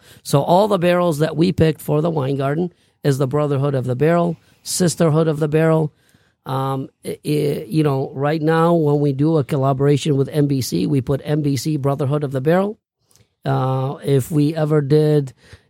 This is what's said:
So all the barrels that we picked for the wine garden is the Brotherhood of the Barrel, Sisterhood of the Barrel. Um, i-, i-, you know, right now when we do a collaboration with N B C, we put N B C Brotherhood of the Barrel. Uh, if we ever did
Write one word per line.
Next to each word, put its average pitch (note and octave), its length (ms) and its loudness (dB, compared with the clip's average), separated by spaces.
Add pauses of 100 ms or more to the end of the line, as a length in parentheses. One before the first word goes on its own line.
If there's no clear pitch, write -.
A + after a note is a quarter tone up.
(240)
So C#3 180 2
all F#3 260 4
the G3+ 120 0
barrels F3 400 2
that D#3 160 -2
we E3+ 160 2
picked D#3+ 300 0
for D3+ 200 -2
the E3+ 80 -2
wine C#3 280 -2
garden D3 360 -4 (300)
is C#3 140 0
the C#3 100 0
Brotherhood C#3+ 480 -2
of B2 100 -4
the B2+ 100 -4
Barrel, E3+ 420 0 (260)
Sisterhood D#3+ 640 0
of D3+ 120 -2
the D#3 80 0
Barrel. D#3+ 460 2 (520)
Um, C3+ 440 -4 (160)
i-, - 200 -10
i-, D3 420 -2
you D#3 160 0
know, C#3 320 -2
right D3 260 -2
now E3 320 2
when D3 280 2
we D3 120 2
do D#3 240 2
a C#3 60 2
collaboration C#3 720 0
with C3+ 140 0
N D3 180 0
B C#3 140 -2
C, E3 260 -2
we C#3+ 140 0
put C#3 220 -2
N D3+ 180 -2
B C#3 160 0
C D3+ 200 -2
Brotherhood C#3 460 -2
of C3+ 80 -6
the C3 100 -4
Barrel. F#3 380 0 (680)
Uh, C3+ 580 -2
if C#3 280 0
we D3+ 240 0
ever D3+ 260 0
did D3+ 520 2 (360)